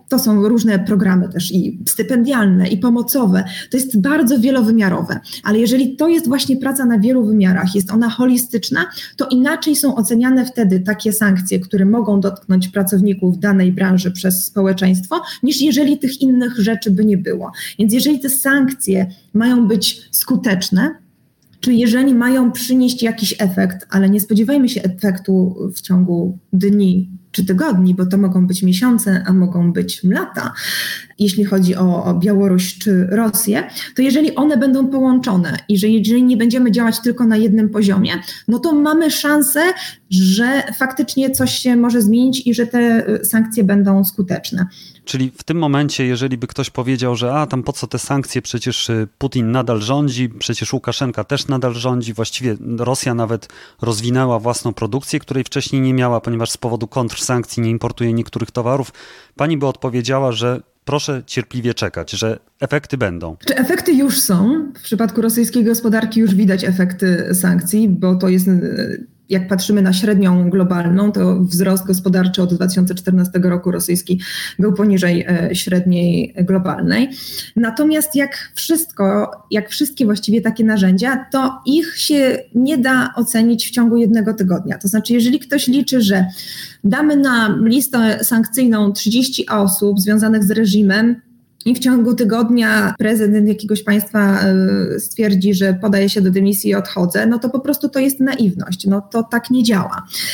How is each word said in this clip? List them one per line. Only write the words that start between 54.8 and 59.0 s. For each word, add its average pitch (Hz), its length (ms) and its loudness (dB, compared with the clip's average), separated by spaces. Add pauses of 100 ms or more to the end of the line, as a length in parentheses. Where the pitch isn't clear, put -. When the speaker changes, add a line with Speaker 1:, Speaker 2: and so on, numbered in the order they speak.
Speaker 2:
której 131 260 -6
wcześniej - 380 -4
nie 131 120 0
miała, 123 260 0
ponieważ 117 300 -4
z - 60 -8
powodu 117 300 -6
kontrsankcji 120 760 -6
nie 113 80 0
importuje 117 420 -4
niektórych 117 380 -6
towarów", 123 420 -4 (440)